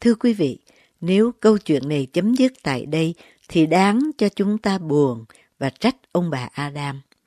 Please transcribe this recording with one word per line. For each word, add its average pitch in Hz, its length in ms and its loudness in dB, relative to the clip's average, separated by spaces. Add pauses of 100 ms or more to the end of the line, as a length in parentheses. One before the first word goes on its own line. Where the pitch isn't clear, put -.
Thưa 233 140 4
quý 233 180 0
vị, 156 240 -2 (440)
nếu 196 380 2
câu 214 180 4
chuyện 143 320 -2
này 143 240 -2
chấm 196 200 0
dứt 262 200 2 (100)
tại 131 220 -4
đây 160 280 -2 (340)
thì 160 180 2
đáng 202 520 2
cho 208 120 0
chúng 208 280 -2
ta 202 200 -2
buồn 143 480 0 (340)
và 139 100 -2
trách 240 260 -2 (160)
ông 180 180 -2
bà 127 240 -6
Adam. 143 480 -8 (240)